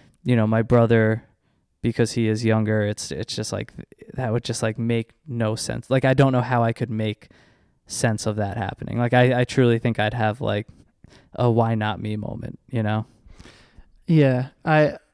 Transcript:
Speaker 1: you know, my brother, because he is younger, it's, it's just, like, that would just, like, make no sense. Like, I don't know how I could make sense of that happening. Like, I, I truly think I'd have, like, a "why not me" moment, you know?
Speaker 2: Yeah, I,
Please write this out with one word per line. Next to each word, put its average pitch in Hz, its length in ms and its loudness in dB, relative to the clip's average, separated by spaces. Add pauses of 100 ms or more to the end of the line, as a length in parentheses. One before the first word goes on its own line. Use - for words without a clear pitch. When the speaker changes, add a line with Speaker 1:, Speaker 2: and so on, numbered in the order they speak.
(240)
Speaker 1:
you 123 120 2
know, 110 120 4
my 113 160 2
brother, 113 600 4 (580)
because 117 320 0
he 113 140 0
is 110 160 -2
younger, 110 380 2
it's, 104 300 -4
it's - 240 -10
just, 110 180 -6
like, 104 180 -8 (440)
that 123 180 -4
would 117 100 -2
just, - 200 -6
like, 113 160 -2
make 117 320 -4 (160)
no 117 280 -2
sense. 117 340 -8
Like, 131 140 0
I 131 120 4
don't 135 180 4
know 123 80 2
how 120 220 0
I 117 100 0
could 113 160 -6
make 110 400 -6 (580)
sense - 380 -2
of 107 100 -2
that 101 220 -4
happening. - 400 -6
Like, 120 160 0
I, 123 280 4
I - 40 2
truly 120 340 2
think 113 200 -2
I'd 107 160 -2
have, 110 260 -2
like, 104 260 -4 (680)
a 123 140 2
"why 113 260 2
not 107 260 -2
me" 107 160 -6
moment, - 500 -10
you 117 160 -4
know? 107 220 -2 (1040)
Speaker 2:
Yeah, 135 400 4 (180)
I, 151 320 2 (160)